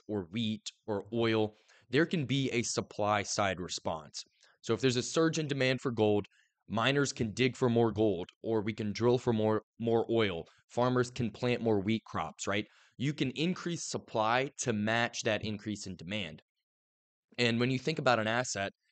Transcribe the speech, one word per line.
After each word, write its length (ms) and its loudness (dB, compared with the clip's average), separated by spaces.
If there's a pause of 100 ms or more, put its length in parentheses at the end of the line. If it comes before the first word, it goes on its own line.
or 240 -4
wheat, 400 -4 (160)
or 260 -4
oil, 420 2 (340)
there 160 2
can 200 -2
be 260 0
a 120 0
supply 600 -2
side 360 -2
response. 640 -8 (380)
So 120 -2
if 80 -2
there's 160 2
a 60 -2
surge 360 2
in 80 -2
demand 340 0
for 100 -2
gold, 360 2 (400)
miners 440 0
can 200 -4
dig 240 0
for 140 2
more 220 4
gold, 380 0 (140)
or 180 0
we 120 -4
can 200 -4
drill 240 4
for 160 0
more, 300 2 (160)
more 300 2
oil. 360 2 (220)
Farmers 440 2
can 200 -4
plant 300 -2
more 180 2
wheat 260 0
crops, 400 -6
right? 200 -2 (320)
You 160 -2
can 180 -2
increase 580 -4
supply 680 0
to 140 -2
match 500 0
that 200 0
increase 440 -6
in 80 -10
demand. 460 -8 (960)
And 220 2
when 120 2
you 80 0
think 200 -2
about 200 4
an 80 0
asset, 440 -2 (200)